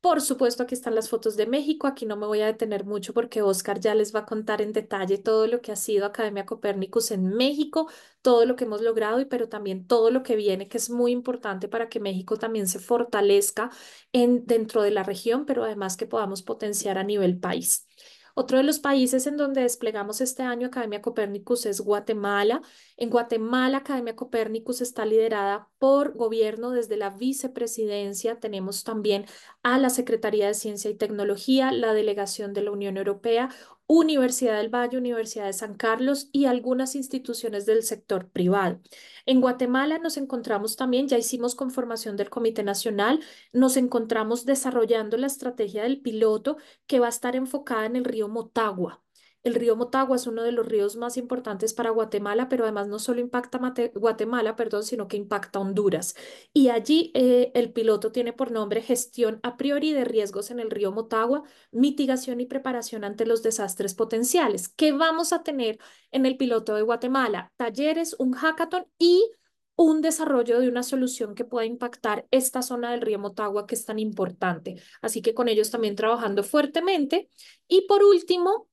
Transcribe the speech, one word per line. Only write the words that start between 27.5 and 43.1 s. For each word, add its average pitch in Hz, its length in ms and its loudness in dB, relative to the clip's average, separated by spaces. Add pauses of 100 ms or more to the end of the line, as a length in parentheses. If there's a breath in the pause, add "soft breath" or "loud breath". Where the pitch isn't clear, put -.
Tenemos 196 460 -6
también 208 400 -2 (380 loud breath)
a 247 160 2
la 262 100 4
Secretaría 220 600 0
de 214 60 -2
Ciencia 208 360 -6
y 214 60 -4
Tecnología, 208 760 0
la 233 220 2
delegación 202 580 -2
de 202 80 -2
la 208 120 -2
Unión 202 260 -6
Europea, 226 500 0 (400 loud breath)
Universidad 269 680 4
del 214 120 -2
Valle, 247 300 -2
Universidad 226 480 -4
de 196 60 -4
San 208 220 -8
Carlos 254 580 0
y 277 140 4
algunas 254 500 0
instituciones 233 680 -6
del 220 180 4
sector 196 460 -4
privado. 180 500 0 (460 loud breath)
En 262 140 6
Guatemala 254 580 2
nos 330 180 -4
encontramos 233 580 -4
también, 254 320 0
ya 262 120 2
hicimos 240 360 -2
conformación 233 600 -6
del 202 120 -4
Comité 220 360 -2
Nacional, 208 560 0 (320 loud breath)